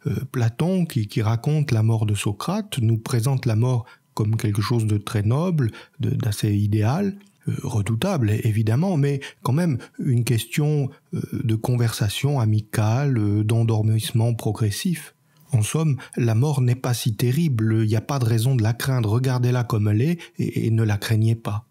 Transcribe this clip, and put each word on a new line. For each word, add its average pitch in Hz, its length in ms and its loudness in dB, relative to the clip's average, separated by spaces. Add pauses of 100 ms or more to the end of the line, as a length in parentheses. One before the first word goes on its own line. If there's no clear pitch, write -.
euh, 107 80 -2 (160)
Platon, 156 540 0
qui, 110 200 -2
qui 120 160 -2
raconte 143 480 0
la 110 140 2
mort 110 200 2
de 107 120 0
Socrate, 185 640 -4
nous 113 180 2
présente 123 480 0
la 117 80 2
mort 120 320 0 (280)
comme 110 240 0
quelque 104 240 0
chose 113 240 0
de 107 100 2
très 104 260 -2
noble, 139 480 0 (300)
de, 110 80 0
d'assez 110 480 0
idéal, 110 640 0 (300)
euh, 113 140 -4
redoutable, 113 680 0 (140)
évidemment, 113 520 2
mais 139 240 0 (220)
quand 120 100 0
même 160 240 0 (220)
une 120 260 0
question, 147 640 0 (240)
euh, - 80 -6 (240)
de 107 100 2
conversation 120 840 0
amicale, 110 760 0
euh, 104 260 2
d'endormissement 113 880 2
progressif. 113 840 -4 (380)
En 113 80 4
somme, 151 380 0 (180)
la 117 180 2
mort 135 280 2
n'est 123 120 2
pas 123 200 -2
si 113 200 -2
terrible, 120 680 0
il 110 60 0
n'y 107 60 0
a 110 60 0
pas 143 180 -4
de 123 60 0
raison 117 320 2
de 113 60 2
la 110 100 2
craindre, 120 380 0
regardez-la 123 540 2
comme 107 220 0
elle 107 140 2
est 170 180 0 (200)
et, - 280 -2
et 113 40 2
ne 113 120 2
la 107 140 2
craignez 110 380 2
pas. 107 360 -8